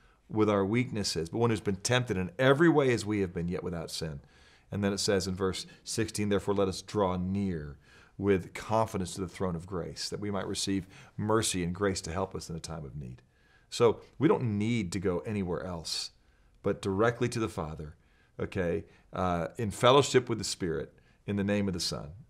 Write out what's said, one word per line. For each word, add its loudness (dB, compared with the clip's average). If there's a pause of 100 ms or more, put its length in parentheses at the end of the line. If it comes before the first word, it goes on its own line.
(300)
with 4
our 4
weaknesses, 0
but -4
one 4
who's 2
been -2
tempted 0
in -2
every 6
way 6
as 0
we 0
have -2
been, -2
yet -4
without -6
sin." -8 (520)
And -2
then 2
it -2
says 2
in -2
verse -2 (180)
sixteen, -2
"Therefore 0
let 2
us -4
draw 0
near -4 (400)
with 2
confidence -2
to -6
the -4
throne -4
of -8
grace, -8
that -6
we -4
might -4
receive -2 (320)
mercy 2
and -2
grace 0
to -8
help -4
us -10
in -6
a -8
time -10
of -14
need." -12 (480)
So 4 (180)
we 4
don't 2
need 0
to -2
go 0
anywhere -4
else, -8 (540)
but -2
directly 2
to -4
the 0
Father, -8 (420)
okay, -2 (280)
uh, 0 (100)
in -2
fellowship 6
with -2
the -6
Spirit, -4 (360)
in -2
the 0
name 2
of -2
the -4
Son. -6 (200)